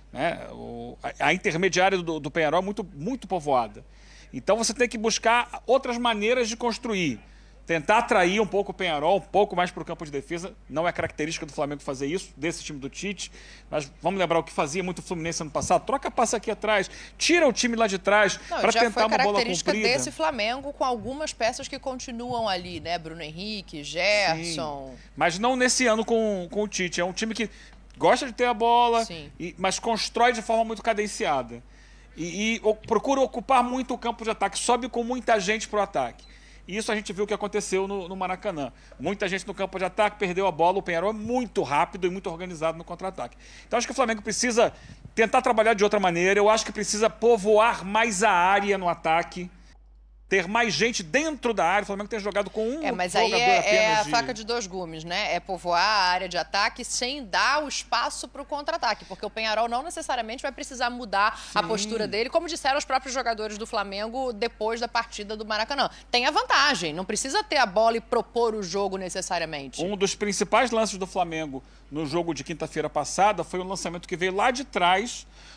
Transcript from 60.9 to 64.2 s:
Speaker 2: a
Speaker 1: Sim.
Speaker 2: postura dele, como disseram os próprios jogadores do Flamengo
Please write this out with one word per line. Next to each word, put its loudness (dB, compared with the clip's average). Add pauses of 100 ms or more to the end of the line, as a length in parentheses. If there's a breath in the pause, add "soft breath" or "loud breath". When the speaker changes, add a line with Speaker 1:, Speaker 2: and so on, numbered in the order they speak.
Speaker 2:
a 4
Speaker 1:
Sim. -6
Speaker 2:
postura -2
dele, -2
como 0
disseram -2
os -2
próprios -2
jogadores -4
do -10
Flamengo -4